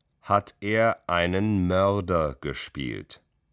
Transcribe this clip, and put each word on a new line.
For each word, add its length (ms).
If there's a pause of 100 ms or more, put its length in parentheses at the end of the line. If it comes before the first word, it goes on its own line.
(200)
hat 400
er 460
einen 640
Mörder 720
gespielt. 840 (300)